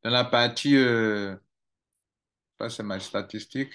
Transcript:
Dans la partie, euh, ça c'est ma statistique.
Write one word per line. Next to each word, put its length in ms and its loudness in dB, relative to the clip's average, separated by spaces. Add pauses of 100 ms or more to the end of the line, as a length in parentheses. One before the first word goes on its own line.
Dans 60 -4
la 160 2
partie, 500 2
euh, 640 2 (1200)
ça 100 -8
c'est 140 -12
ma 160 -6
statistique. 760 -8